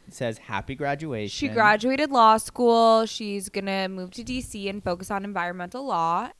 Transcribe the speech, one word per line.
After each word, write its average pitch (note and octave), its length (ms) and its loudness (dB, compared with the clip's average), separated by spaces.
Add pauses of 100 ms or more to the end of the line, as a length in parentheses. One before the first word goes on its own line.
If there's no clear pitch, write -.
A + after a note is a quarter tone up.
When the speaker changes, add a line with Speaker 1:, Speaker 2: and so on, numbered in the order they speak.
Speaker 1:
says A#2 280 -6
happy A2 380 -8
graduation. C#3+ 580 -4
Speaker 2:
She C#4+ 140 -4
graduated A#3 640 2
law A3 240 8
school. A3+ 680 4
She's G3+ 420 -6
gonna F#3+ 400 -4
move F#3 280 -10
to A#3 100 -12
D B3 160 -6
C G3+ 260 -8
and G3 160 -8
focus F#3 260 -4
on G3 140 -4
environmental F#3 640 -6
law. F3+ 420 0 (120)